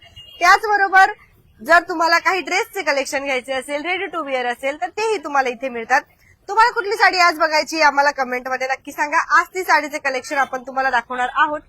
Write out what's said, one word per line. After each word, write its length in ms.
त्याचबरोबर 720
जर 220
तुम्हाला 300
काही 220
ड्रेसचे 420
कलेक्शन 420
घ्यायचे 280
असेल, 300
ready 340
to 120
wear 180
असेल, 340
तर 80
तेही 360
तुम्हाला 240
इथे 200
मिळतात. 320
तुम्हाला 220
कुठली 220
साडी 260
आज 200
बघायची 420
आम्हाला 300
कमेंट 380
मध्ये 180
नक्की 260
सांगा. 480
आज 60
ती 160
साडीचे 360
कलेक्शन 380
आपण 260
तुम्हाला 280
दाखवणार 440
आहोत. 340